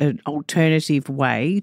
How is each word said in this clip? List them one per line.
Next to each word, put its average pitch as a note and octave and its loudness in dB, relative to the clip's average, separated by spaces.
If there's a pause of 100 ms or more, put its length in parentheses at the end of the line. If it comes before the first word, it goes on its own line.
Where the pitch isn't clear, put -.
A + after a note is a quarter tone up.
an C#3+ 0
alternative D#3 0
way C3+ 0